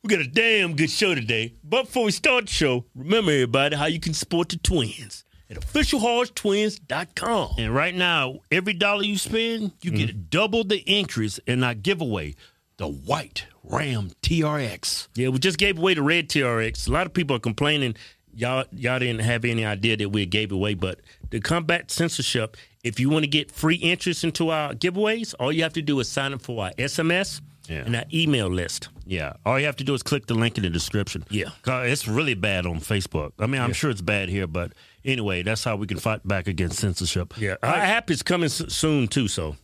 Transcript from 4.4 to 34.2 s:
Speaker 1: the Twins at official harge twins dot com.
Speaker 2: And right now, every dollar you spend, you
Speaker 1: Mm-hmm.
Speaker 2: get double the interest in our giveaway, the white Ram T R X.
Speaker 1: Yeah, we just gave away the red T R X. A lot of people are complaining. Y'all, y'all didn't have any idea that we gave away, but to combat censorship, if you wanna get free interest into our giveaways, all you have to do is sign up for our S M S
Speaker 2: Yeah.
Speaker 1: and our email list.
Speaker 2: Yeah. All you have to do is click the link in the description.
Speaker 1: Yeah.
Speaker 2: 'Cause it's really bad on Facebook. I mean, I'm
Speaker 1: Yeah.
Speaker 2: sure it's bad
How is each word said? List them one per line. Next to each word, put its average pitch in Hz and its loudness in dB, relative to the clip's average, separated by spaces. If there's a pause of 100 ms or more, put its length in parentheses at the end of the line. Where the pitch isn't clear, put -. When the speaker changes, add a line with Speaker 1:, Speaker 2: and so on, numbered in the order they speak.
Speaker 1:
the 170 -6
Twins 123 -2 (240)
at - -14
official - 0
harge 240 2
twins 208 2
dot 160 -6
com. 214 0
Speaker 2:
And 113 0
right 165 2
now, 160 0 (100)
every 185 2
dollar 202 2
you 208 0
spend, 226 -2 (120)
you 175 -2
Speaker 1:
Mm-hmm. 110 0
Speaker 2:
get 101 -2
double 214 2
the 196 2
interest 143 0
in 123 4
our 120 2
giveaway, 104 -2 (420)
the 82 -6
white 78 -4 (160)
Ram 120 -2 (100)
T 160 2
R 151 0
X. - -6
Speaker 1:
Yeah, 123 0
we 131 0
just 160 0
gave 196 2
away 185 4
the 151 2
red 165 2
T 143 2
R 117 2
X. 113 -2
A 120 2
lot 175 2
of - -12
people 139 2
are 113 -2
complaining. 135 0 (400)
Y'all, 127 -2
y'all 127 0
didn't 120 0
have 117 0
any 113 2
idea 107 2
that 104 0
we 101 2
gave 104 0
away, 98 0
but 90 -4 (320)
to 113 -4
combat 170 0
censorship, 127 -2 (260)
if 117 -4
you 131 4
wanna 156 2
get 147 0
free 160 2
interest 170 -2
into 160 0
our 151 -2
giveaways, 208 -2
all 131 0
you 160 0
have 160 -2
to 165 -2
do 143 2
is 117 -2
sign 139 -2
up 127 -8
for 113 -4
our 90 -4
S 135 -2
M 165 2
S 190 -2 (280)
Speaker 2:
Yeah. 82 -6
Speaker 1:
and 117 0
our 117 -2
email 147 2
list. 90 -4 (160)
Speaker 2:
Yeah. 78 -4 (120)
All 127 2
you 147 0
have 143 -2
to 139 -6
do 143 0
is 120 -4
click - -2
the 120 0
link 117 2
in 110 0
the 90 0
description. 85 -2
Speaker 1:
Yeah. 101 -2 (160)
Speaker 2:
'Cause 127 0
it's 139 -2
really 127 0
bad 95 0
on 85 -2
Facebook. 78 -2
I 110 0
mean, 135 0
I'm 120 2
Speaker 1:
Yeah. 95 -2
Speaker 2:
sure 151 0
it's 101 -4
bad 95 0